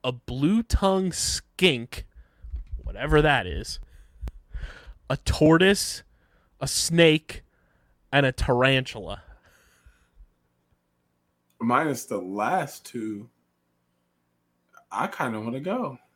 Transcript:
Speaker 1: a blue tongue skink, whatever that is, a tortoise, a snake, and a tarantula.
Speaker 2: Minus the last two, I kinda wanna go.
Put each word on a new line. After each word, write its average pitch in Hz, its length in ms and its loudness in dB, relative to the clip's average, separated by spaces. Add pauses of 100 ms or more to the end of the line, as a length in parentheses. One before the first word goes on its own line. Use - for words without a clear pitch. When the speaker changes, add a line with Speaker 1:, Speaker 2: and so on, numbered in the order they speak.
Speaker 1:
a 127 80 -2
blue 143 520 0
tongue 190 480 2
skink, - 920 -2 (720)
whatever 147 440 2
that 135 260 2
is, 90 320 -8 (1300)
a 139 80 -2
tortoise, 165 880 4 (560)
a 139 80 -6
snake, - 760 2 (680)
and 139 140 4
a 127 60 2
tarantula. 123 920 0 (2250)
Speaker 2:
Minus 131 460 0
the 110 120 -8
last 107 680 -4
two, 110 440 -10 (1600)
I 110 160 -4
kinda 113 320 -6
wanna 117 220 -8
go. 180 380 -6 (160)